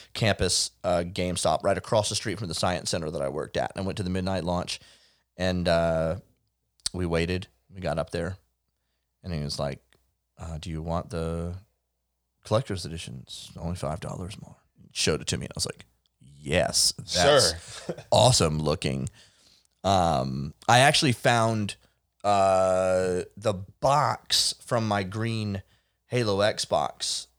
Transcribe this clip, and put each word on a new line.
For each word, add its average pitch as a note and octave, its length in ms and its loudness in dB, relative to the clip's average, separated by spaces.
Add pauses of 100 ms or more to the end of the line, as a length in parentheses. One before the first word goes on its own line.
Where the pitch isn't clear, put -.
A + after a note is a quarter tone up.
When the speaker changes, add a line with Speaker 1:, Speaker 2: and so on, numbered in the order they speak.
(140)
Speaker 1:
campus, - 560 0 (140)
uh, F2 200 2
GameStop, F2 600 0
right G2 120 2
across G#2 320 0
the G#2+ 60 -4
street G2+ 240 -4
from A2 80 -8
the E2 80 -6
Science F2+ 360 -2
Center E2 200 -2
that D#2+ 120 -4
I C#2 80 0
worked C#2 260 -6
at. B1 180 -2
And F#2+ 80 -6
I - 20 -2
went F#2+ 120 -4
to G#2 80 -4
the F2+ 60 -2
midnight F#2 340 -2
launch, F2 340 -4 (580)
and, F2+ 300 0
uh, E2 500 2 (760)
we F2+ 120 -4
waited. E2+ 440 -2 (260)
We F#2+ 60 -14
got D#2+ 180 -4
up D2+ 120 -4
there, E2+ 260 -4 (880)
and F2+ 100 -8
he D2+ 80 -4
was D2 160 -6
like, C#2+ 220 -6 (580)
uh, E2 200 -8
"Do E2 120 -10
you D#2+ 120 -6
want E2 280 -4
the E2 440 -4 (880)
collector's G#2+ 400 0
edition? D#2 400 -10
It's - 340 -16
only E2+ 180 -4
five D2+ 240 -4
dollars F#2 420 -10
more." - 140 -20 (360)
Showed - 300 0
it - 60 -14
to - 100 -2
me, - 80 -8
and - 60 -12
I - 40 -12
was - 100 -4
like, - 200 -10 (520)
"Yes, D2 600 2
that's F2 880 2
Speaker 2:
Sure. F3 160 -8
<laughs> - 80 -8
Speaker 1:
awesome G#2 480 6
looking." D2 500 -2 (760)
Um, D2 720 0 (140)
I A#2+ 120 8
actually D3 320 4
found, A2+ 640 0 (480)
uh, F#2 1000 4 (140)
the G#2 180 -2 (260)
box - 760 0 (100)
from A2+ 220 0
my G2+ 160 0
green G#2+ 600 -4 (440)
Halo A2 320 0
Xbox. - 880 0 (120)